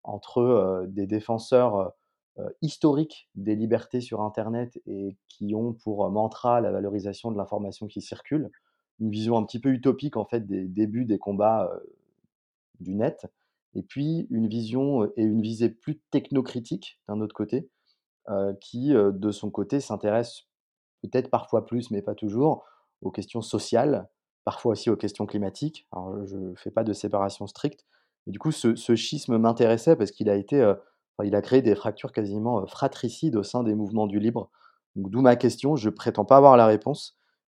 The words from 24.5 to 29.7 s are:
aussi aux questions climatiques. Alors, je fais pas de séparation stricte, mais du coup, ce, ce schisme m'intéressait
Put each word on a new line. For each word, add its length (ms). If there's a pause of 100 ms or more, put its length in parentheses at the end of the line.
aussi 180
aux 60
questions 300
climatiques. 640
Alors, 340
je 100 (200)
fais 140
pas 140
de 100
séparation 520
stricte, 380 (420)
mais 60
du 60
coup, 120
ce, 240
ce 220
schisme 400
m'intéressait 600